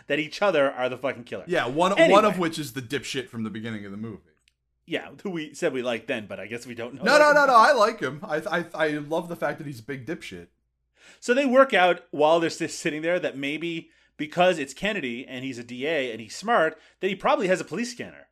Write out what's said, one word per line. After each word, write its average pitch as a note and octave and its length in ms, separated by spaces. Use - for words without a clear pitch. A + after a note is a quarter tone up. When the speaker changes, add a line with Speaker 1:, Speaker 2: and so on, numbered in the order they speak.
Speaker 1:
that C#3+ 100
each D3+ 240
other D#3 300
are B2+ 180
the B2 80
fucking A#2+ 280
killer. G2 200
Speaker 2:
Yeah, D#3 220
one, E3+ 260
Speaker 1:
Anyway. E4 180
Speaker 2:
one G#3 140
of F#3 140
which E3 180
is C3+ 160
the C3+ 80
dipshit B2 480
from A2+ 140
the A2 80
beginning A2 340
of G2 60
the G2+ 60
movie. A2 200
Speaker 1:
Yeah, - 220
who G#3 80
we D#3 240
said D#3+ 180
we C3 120
liked A#2 240
then, A2+ 180
but F#2+ 140
I G2 80
guess A#2 180
we B2 80
don't A#2 220
know - 80
Speaker 2:
No, A#3 80
Speaker 1:
that D4 80
Speaker 2:
no, D4+ 140
no, D4 100
Speaker 1:
anymore. C#4 40
Speaker 2:
no, C4 80
I A#3 180
like G#3+ 260
him. C#3+ 240
I, D#3 140
I, E3+ 140
I D#3+ 140
love D#3+ 320
the E3+ 60
fact D3 240
that D3 80
he's A#2+ 140
a - 20
big C3+ 240
dipshit. F#2+ 400
Speaker 1:
So A#3+ 160
they C#4 100
work C4 300
out F3+ 340
while D#3 300
they're E3 100
just D#3+ 300
sitting D#3 240
there F3 160
that C3+ 180
maybe D#3+ 540
because E3+ 400
it's C#3 160
Kennedy D3 540
and B2+ 180
he's B2 140
a A#2+ 40
D B2 220
A C#3+ 260
and A2+ 80
he's A2 160
smart, F#3+ 440
that F#3 80
he G3 60
probably B3 340
has F3 120
a C#3+ 40
police A3+ 260
scanner D2+ 400